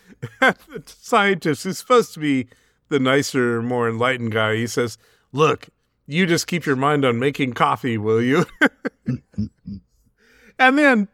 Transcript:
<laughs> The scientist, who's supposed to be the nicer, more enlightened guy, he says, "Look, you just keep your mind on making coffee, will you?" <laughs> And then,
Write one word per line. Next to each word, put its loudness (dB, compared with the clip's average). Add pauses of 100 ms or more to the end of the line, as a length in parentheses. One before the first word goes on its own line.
(140)
<laughs> -16
The 4 (320)
scientist, -2
who's -6
supposed 2
to -16
be -2 (440)
the 0
nicer, 0
more -2
enlightened -2
guy, 0
he -2
says, -4 (340)
"Look, 0 (380)
you 0
just 0
keep -4
your 0
mind 0
on 2
making -2
coffee, -2
will 0
you?" 0 (140)
<laughs> -4 (1080)
And 4
then, 4